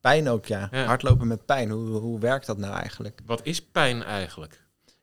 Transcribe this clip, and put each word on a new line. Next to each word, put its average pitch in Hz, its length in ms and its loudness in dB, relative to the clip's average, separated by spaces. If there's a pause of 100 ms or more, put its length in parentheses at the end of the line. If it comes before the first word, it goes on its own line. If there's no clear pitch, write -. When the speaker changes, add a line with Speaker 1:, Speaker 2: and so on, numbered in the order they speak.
Speaker 1:
Pijn 143 280 4
ook, 117 160 0
ja. 98 260 -4
Speaker 2:
Ja. 131 140 -2
Speaker 1:
Hardlopen 123 420 4
met 113 180 -2
pijn. 131 240 0
Hoe, 110 200 -4
hoe 110 300 -4
werkt 127 260 0
dat 107 120 -4
nou 101 180 -6
eigenlijk? - 500 -8
Speaker 2:
Wat 117 180 -4
is - 180 -4
pijn 127 420 0
eigenlijk? - 580 -8 (240)
Speaker 1:
Ja, - 180 -20